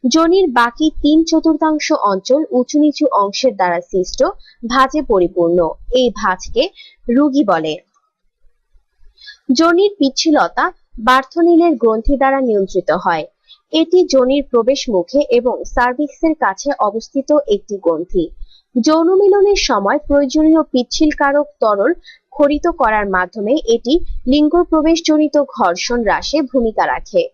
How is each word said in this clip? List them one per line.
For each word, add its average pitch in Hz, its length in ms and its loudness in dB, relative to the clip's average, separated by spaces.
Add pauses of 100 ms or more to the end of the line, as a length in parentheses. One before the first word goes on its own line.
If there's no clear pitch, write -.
যোনির 330 400 2
বাকি 240 420 0 (120)
তিন 311 220 4
চতুর্থাংশ 311 680 0
অঞ্চল 226 580 0
উঁচু 254 280 -2
নিচু 302 280 0
অংশের - 500 -2
দ্বারা 180 240 -2
সৃষ্ট 185 440 -2 (420)
ভাঁজে 262 360 0
পরিপূর্ণ। 175 680 0 (240)
এই 247 220 2
ভাঁজকে 214 540 -4 (400)
রুগি 269 360 2
বলে। 160 320 -2 (1800)
যোনির 339 460 2
পিচ্ছিলতা 277 760 0 (260)
বার্থোনিলের 320 760 2
গ্রন্থি 226 400 0
দ্বারা 269 240 0
নিয়ন্ত্রিত 196 500 -2
হয়। 165 360 -2 (440)
এটি 330 340 2
যোনির 269 400 2
প্রবেশ 247 460 0
মুখে 190 280 0
এবং 240 460 0
সার্ভিক্সের 277 680 -2
কাছে 208 440 -4
অবস্থিত 226 600 -2 (100)
একটি 202 340 -4
গ্রন্থি। 170 480 -2 (500)
যৌন 330 340 2
মিলনের 403 420 4
সময় 214 420 -2
প্রয়োজনীয় 302 640 2
পিচ্ছিল 277 480 -2
কারক 285 360 0 (140)
তরল 214 340 0 (360)
ক্ষরিত 294 380 0
করার 214 400 -2
মাধ্যমে 202 480 -2 (100)
এটি 285 340 0 (260)
লিঙ্গ 302 360 2
প্রবেশজনিত 311 840 0
ঘর্ষণ 220 520 -2
হ্রাসে 214 420 -2
ভূমিকা 233 440 -2
রাখে। 170 460 -4